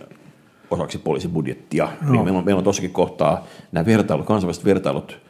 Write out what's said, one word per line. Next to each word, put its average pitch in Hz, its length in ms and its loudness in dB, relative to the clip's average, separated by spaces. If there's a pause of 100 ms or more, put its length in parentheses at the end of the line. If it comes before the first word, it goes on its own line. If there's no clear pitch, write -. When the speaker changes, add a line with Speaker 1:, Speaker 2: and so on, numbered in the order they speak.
(720)
Speaker 1:
osaksi 85 260 -4
poliisibudjettia. 76 920 -4 (120)
Speaker 2:
No. 143 120 2
Speaker 1:
Eli 113 100 4
meillä 92 160 0
on, 87 60 -4
meillä 98 140 2
on 92 40 -2
tossakin 90 280 0
kohtaa - 540 0 (260)
nämä 82 140 0
vertailut, 98 400 2
kansainväliset 92 400 0
vertailut, 90 520 0 (120)